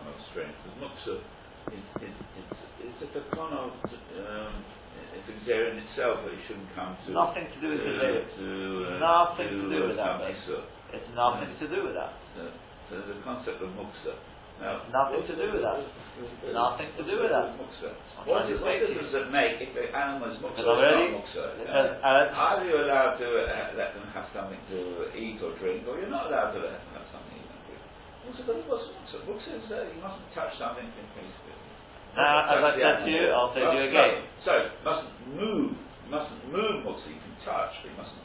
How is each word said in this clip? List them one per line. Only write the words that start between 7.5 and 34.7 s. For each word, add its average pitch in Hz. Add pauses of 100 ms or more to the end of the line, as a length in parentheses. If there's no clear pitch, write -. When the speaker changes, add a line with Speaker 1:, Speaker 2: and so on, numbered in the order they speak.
Speaker 2:
to -
do 156
with 147
Speaker 1:
to, 135
Speaker 2:
gzera. 131 (140)
Speaker 1:
to, 95
uh, 180
Speaker 2:
Nothing 170
Speaker 1:
to, 98
Speaker 2:
to 98
do 95
Speaker 1:
uh, -
Speaker 2:
with 92
that, 95
Speaker 1:
some 92
Speaker 2:
though. 95
Speaker 1:
issur. - (360)
Speaker 2:
It's -
nothing 120
Speaker 1:
Yeah. -
Speaker 2:
to 151
do 185
with 113
that. - (240)
Speaker 1:
So, 82 (460)
so 95 (120)
the 101
concept 123
of 95
muksa. - (380)
Now, -
Speaker 2:
Nothing 135
Speaker 1:
what's -
Speaker 2:
to -
Speaker 1:
the, 120
Speaker 2:
do -
with -
that. 98
Speaker 1:
what's -
the, -
what's 120
the, 110
Speaker 2:
Nothing 123
to -
Speaker 1:
what's -
Speaker 2:
do 202
Speaker 1:
the 247
Speaker 2:
with -
that. 110 (120)
Speaker 1:
muksa? -
Speaker 2:
I'm -
Speaker 1:
What -
Speaker 2:
trying -
to -
Speaker 1:
does, -
what 139
Speaker 2:
explain 139
to -
Speaker 1:
difference -
Speaker 2:
you. 135
Speaker 1:
does 131
it 131
make 139
if 127
the 123
animal 135
is 107
muksa -
Speaker 2:
Because 113
Speaker 1:
or 117
Speaker 2:
already, 262
Speaker 1:
it's 339
not -
muksa? - (160)
Speaker 2:
because, 135
Speaker 1:
Yeah? 139
Speaker 2:
uh, 135
Speaker 1:
Are 202
you 170 (120)
allowed 131
to, 123
uh, -
let - (100)
them 101 (100)
have -
something 95 (100)
to 92 (340)
eat 107
or 85
drink, 92
or 156
you're 196
not -
allowed -
to -
let -
them -
have -
something -
to -
eat -
and -
drink? - (400)
What's 247
it, 247
what's 233
muksa? - (100)
Muksa - (100)
is, 220
uh, 208 (160)
you 165
mustn't 190
touch 165
something -
in - (120)
case -
of -
it. - (560)
Speaker 2:
Now, 147
Speaker 1:
Mustn't 147
Speaker 2:
as 143
I -
Speaker 1:
touch 147
the -
Speaker 2:
said 151
to -
Speaker 1:
animal. 156
Speaker 2:
you, 165 (100)
I'll 123
say 135
to 127
you -
Speaker 1:
Mustn't, 135
Speaker 2:
again. 135
Speaker 1:
mustn't, -
sorry, 170 (220)